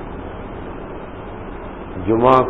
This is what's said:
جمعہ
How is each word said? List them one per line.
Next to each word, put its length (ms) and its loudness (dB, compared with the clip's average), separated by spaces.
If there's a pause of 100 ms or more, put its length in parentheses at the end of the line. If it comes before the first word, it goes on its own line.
(2000)
جمعہ 420 8